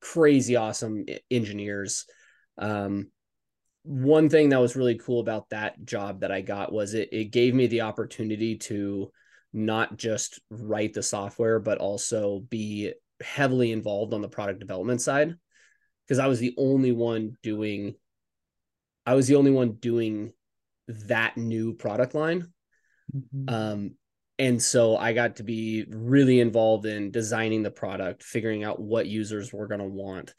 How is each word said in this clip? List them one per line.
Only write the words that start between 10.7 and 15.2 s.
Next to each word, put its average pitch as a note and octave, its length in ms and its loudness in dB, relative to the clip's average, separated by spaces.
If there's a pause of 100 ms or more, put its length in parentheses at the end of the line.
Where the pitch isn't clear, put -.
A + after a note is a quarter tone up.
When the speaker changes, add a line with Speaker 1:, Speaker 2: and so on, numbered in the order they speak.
Speaker 1:
the G2+ 80 -6
software, A2 560 0
but G#2 200 -2
also G2+ 640 -2
be G#2 520 -6 (280)
heavily B2+ 520 0
involved G#2+ 420 -4
on G#2 60 -2
the G#2 80 -6
product G2 320 -6
development G2 400 -4
side, D3+ 340 0 (720)